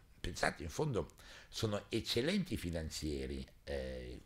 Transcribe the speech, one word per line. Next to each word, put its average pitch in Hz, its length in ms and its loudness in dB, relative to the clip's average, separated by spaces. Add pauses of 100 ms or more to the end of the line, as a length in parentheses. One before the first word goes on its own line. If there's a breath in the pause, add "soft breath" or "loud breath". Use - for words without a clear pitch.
(200)
pensate, - 440 0
in 82 60 -4
fondo 117 400 2 (400 loud breath)
sono 104 400 0
eccellenti 127 680 2
finanzieri, 76 880 0 (200)
eh, 65 600 -4